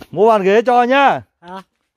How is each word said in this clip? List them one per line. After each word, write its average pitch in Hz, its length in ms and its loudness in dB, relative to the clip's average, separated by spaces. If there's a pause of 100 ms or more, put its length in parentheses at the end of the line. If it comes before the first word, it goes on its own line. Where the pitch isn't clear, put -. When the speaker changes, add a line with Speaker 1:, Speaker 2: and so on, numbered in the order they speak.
(100)
Speaker 1:
mua 190 180 0
bàn 220 140 0
ghế 202 200 2
cho 240 200 0
nhá. 247 380 0 (200)
Speaker 2:
Hả? 180 220 -20 (340)